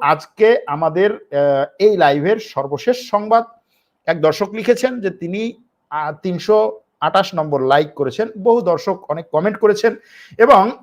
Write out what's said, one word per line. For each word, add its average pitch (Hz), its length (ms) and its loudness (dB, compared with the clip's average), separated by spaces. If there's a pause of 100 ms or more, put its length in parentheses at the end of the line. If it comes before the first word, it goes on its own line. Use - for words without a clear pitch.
আজকে 156 640 2
আমাদের, 160 460 0
আহ, 143 540 0 (120)
এই 208 180 4
লাইভের 151 400 2
সর্বশেষ 143 760 -6
সংবাদ। 220 340 0 (640)
এক 165 140 -2
দর্শক 156 340 0
লিখেছেন 240 460 -2
যে 190 100 -4
তিনি, 202 420 -8 (380)
আহ, 151 220 -6 (100)
তিনশো 214 580 0 (200)
আঠাশ 185 340 0
নম্বর 151 280 -2
লাইক 143 320 2
করেছেন, 143 340 -4 (100)
বহু 233 220 2
দর্শক 180 480 -4
অনেক 160 240 -6
কমেন্ট 196 260 -2
করেছেন 214 380 2 (420)
এবং 226 320 6 (120)